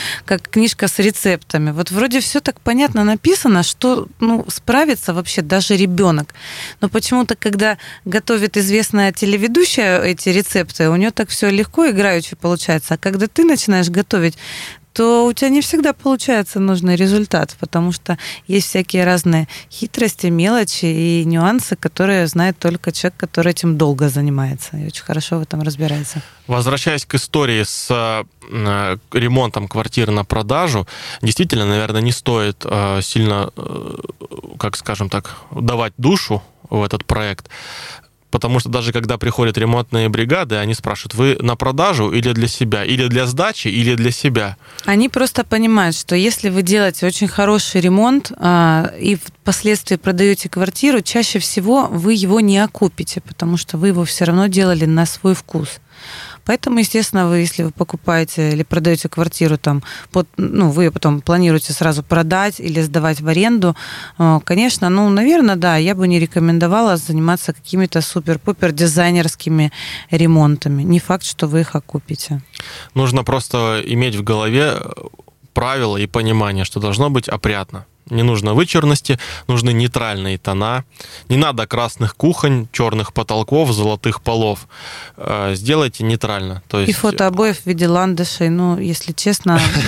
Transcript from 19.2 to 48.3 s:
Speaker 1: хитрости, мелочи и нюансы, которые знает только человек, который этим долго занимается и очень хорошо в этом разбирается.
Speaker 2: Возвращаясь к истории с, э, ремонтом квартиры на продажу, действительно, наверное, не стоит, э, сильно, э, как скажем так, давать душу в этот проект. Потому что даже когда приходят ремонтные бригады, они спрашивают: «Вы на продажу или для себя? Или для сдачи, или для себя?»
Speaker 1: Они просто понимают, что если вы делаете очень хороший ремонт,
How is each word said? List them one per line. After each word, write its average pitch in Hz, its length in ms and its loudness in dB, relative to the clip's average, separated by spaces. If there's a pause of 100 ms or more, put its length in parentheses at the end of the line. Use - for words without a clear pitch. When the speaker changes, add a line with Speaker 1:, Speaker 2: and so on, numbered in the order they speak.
Speaker 1:
хитрости, - 600 -4
мелочи 190 540 0
и 165 400 0
нюансы, 180 500 0
которые 185 540 0
знает 175 320 0
только 170 320 -2
человек, - 240 -4
который 170 340 0
этим 165 260 0
долго 147 320 2
занимается 139 680 -2
и 151 100 -8
очень - 180 -12
хорошо 156 340 -4
в 160 40 -4
этом 156 200 -6
разбирается. 147 600 -4 (240)
Speaker 2:
Возвращаясь 131 600 -2
к - 100 -4
истории 123 480 0
с, - 260 -8
э, 107 1040 -2 (180)
ремонтом 120 540 0
квартиры 107 460 -2
на 104 120 0
продажу, 113 600 -2 (360)
действительно, 117 440 0
наверное, 107 360 0
не 120 100 2
стоит, 107 520 -2
э, 98 380 0
сильно, 104 540 0
э, - 380 -10 (680)
как 104 160 -6
скажем 101 340 -6
так, 101 200 -6 (200)
давать 117 480 -2
душу 123 420 0 (300)
в 107 140 0
этот 101 200 -6
проект. 104 440 -4 (840)
Потому 123 280 0
что 117 100 -2
даже 117 240 -2
когда 117 240 -2
приходят 117 420 0
ремонтные 113 500 0
бригады, 117 480 0
они 107 180 -2
спрашивают: 107 400 -6
«Вы 127 260 2
на 120 140 0
продажу 135 560 0
или 117 220 0
для 117 160 0
себя? 107 360 -2
Или 127 220 0
для 123 200 0
сдачи, 143 420 -2
или 117 260 0
для 117 160 0
себя?» 113 460 -2 (300)
Speaker 1:
Они 208 220 2
просто 254 360 -2
понимают, 220 500 2
что - 220 -2
если 202 340 0
вы 190 120 0
делаете 185 440 2
очень 185 220 0
хороший 202 520 0
ремонт, 214 560 2